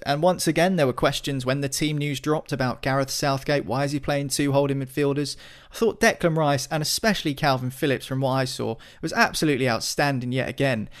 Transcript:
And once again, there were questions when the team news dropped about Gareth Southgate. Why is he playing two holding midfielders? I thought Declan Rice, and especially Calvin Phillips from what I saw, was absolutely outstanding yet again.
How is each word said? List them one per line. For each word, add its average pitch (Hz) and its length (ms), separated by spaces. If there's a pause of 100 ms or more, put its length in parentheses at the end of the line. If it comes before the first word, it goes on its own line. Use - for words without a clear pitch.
And 147 180
once 180 240
again, 170 300
there 147 100
were 123 60
questions 139 540
when 139 160
the 139 80
team 151 260
news 143 240
dropped 151 320
about 127 300
Gareth 135 280
Southgate. 143 540
Why 127 200
is 143 80
he 147 80
playing 143 280
two 143 240
holding 139 260
midfielders? 139 580 (360)
I - 40
thought 220 240
Declan 170 360
Rice, 143 340
and 156 120
especially 180 500
Calvin 131 380
Phillips 135 340
from 131 160
what 131 120
I 131 120
saw, 117 320 (240)
was 165 140
absolutely 147 520
outstanding 123 680
yet 127 180
again. 123 400 (100)